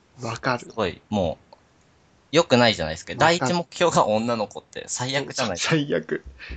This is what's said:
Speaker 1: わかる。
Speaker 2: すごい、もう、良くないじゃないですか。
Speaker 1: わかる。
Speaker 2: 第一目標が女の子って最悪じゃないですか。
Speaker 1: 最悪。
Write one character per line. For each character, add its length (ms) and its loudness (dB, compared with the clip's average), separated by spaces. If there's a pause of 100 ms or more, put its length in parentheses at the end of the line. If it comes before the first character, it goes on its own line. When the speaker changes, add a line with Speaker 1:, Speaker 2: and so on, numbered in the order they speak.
(200)
Speaker 1:
わ 160 -8
か 220 -4
る。 20 -18
Speaker 2:
す 120 -20
ご 140 -2
い、 220 -8
も 320 -2
う、 40 -20 (920)
良 80 6
く 140 4
な 120 8
い 60 4
じ 80 -4
ゃ 20 -4
な 60 -4
い 40 -6
で 40 -8
す 80 -18
か。 60 -10
Speaker 1:
わ 80 -6
か 100 6
る。 80 2
Speaker 2:
第 100 0
一 60 0
目 180 -2
標 220 0
が 140 4
女 260 0
の 140 -4
子 100 -16
っ 60 -16
て 240 -16
最 280 -4
悪 160 -4
じ 80 -6
ゃ 60 0
な 60 -2
い 20 -6
で 60 -6
す 80 -2
か。 20 -2
Speaker 1:
最 240 2
悪。 300 -4 (320)